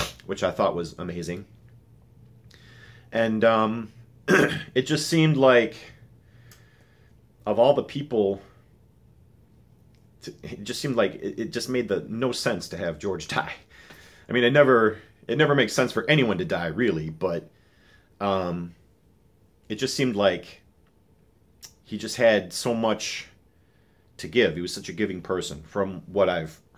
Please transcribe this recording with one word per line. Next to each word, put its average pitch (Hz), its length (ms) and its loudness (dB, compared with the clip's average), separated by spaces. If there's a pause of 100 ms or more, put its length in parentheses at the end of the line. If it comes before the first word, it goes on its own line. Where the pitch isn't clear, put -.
(280)
which - 160 -6
I 90 80 2
thought 98 240 0
was 85 240 -6
amazing. 87 460 -8 (1700)
And, 113 320 0
um, 110 480 2 (180)
<clears throat> - 180 -20
it - 560 2
just 151 240 -2
seemed 156 280 4
like, 123 400 6 (1700)
of 104 100 0
all 127 160 6
the 127 80 -2
people, 107 600 -2 (1800)
to, - 120 -14 (100)
it 101 220 -12
just 120 160 -8
seemed 127 160 -2
like 101 180 2
it, - 240 -8
it 107 140 -6
just 120 160 -6
made 123 180 -2
the, 92 200 -2
no 120 260 -4
sense 107 340 -4
to 85 100 -12
have 85 220 -6
George 90 300 -6
die. - 240 -4 (760)
I 113 40 -6
mean, 123 100 2
it 120 80 6
never, 127 460 6 (300)
it 120 100 -2
never 143 180 4
makes 123 180 2
sense 123 180 0
for - 180 -2
anyone 123 300 2
to 92 60 -4
die, 85 220 -4
really, 82 420 -2
but, 85 400 -4 (720)
um, 90 560 -2 (960)
it 107 60 -8
just 127 200 -4
seemed 127 200 0
like 95 460 0 (1200)
he 107 140 -10
just 104 200 -10
had 104 360 4
so 123 200 -2
much 113 540 -2 (880)
to - 100 -10
give. 87 280 2
He 87 60 -6
was 87 120 -8
such 98 160 -12
a 90 40 -10
giving 92 280 -4
person 85 420 -6
from 98 440 -6
what 92 220 2
I've 82 300 -6 (180)